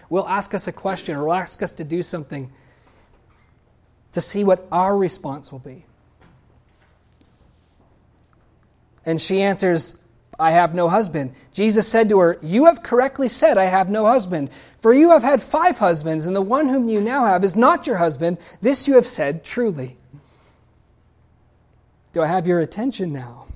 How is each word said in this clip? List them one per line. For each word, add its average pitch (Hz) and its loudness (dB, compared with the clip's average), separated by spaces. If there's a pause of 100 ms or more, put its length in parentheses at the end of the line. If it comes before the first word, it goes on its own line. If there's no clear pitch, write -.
will 185 -2
ask 196 -4
us 196 -6
a 180 -8
question 180 -8
or 143 -4
will 160 0
ask 180 -6
us 180 -8
to 170 -14
do 160 -6
something 143 -12 (1600)
to 175 -6
see 202 -6
what 190 0
our 190 0
response 151 -6
will 139 -18
be. 127 -20 (3250)
And 165 -2
she 190 -2
answers, 190 -2 (400)
"I 160 2
have 165 2
no 175 0
husband." 165 -2 (180)
Jesus 214 0
said 220 2
to 202 4
her, 170 2
"You 185 2
have 330 4
correctly 262 -2
said, 277 2
'I 190 4
have 185 0
no 214 -2
husband.' 185 0 (280)
For 226 4
you 311 6
have 302 8
had 262 2
five 330 0
husbands, 160 0
and 185 -4
the 196 0
one 262 0
whom 254 0
you 214 0
now 247 0
have 185 2
is 190 -2
not 311 4
your 226 -2
husband. 170 -2 (240)
This 269 0
you 277 2
have 247 6
said 147 -4
truly." 156 -6 (2250)
Do 165 -2
I 151 -2
have 175 -2
your 175 2
attention 196 -6
now? 123 -14 (100)